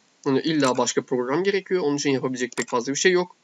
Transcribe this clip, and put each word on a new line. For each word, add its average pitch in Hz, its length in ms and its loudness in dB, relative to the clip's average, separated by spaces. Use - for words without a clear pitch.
Hani 135 160 2
illa 139 380 2
başka 127 240 0
program 131 420 -2
gerekiyor. 190 400 0
Onun 143 140 0
için 143 120 0
yapabilecek 127 480 -2
pek 120 120 -6
fazla 127 240 -2
bir 135 60 -4
şey 185 120 4
yok. 180 320 0